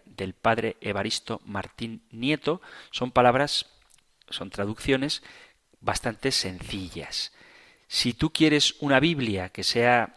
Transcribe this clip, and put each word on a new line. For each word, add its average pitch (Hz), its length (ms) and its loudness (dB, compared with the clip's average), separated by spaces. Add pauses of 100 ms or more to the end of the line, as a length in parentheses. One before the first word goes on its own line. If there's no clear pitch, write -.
del 95 280 -8
padre 113 460 0
Evaristo 104 640 -4
Martín 104 680 -10
Nieto. 147 500 -2 (300)
Son 127 200 -4
palabras, 123 540 4 (640)
son 95 220 -10
traducciones 131 720 -2 (580)
bastante 117 500 -2
sencillas. 92 1040 -6 (560)
Si - 240 0
tú 156 180 0
quieres 151 480 2
una 139 220 4
Biblia 120 480 0
que - 160 -10
sea 120 520 2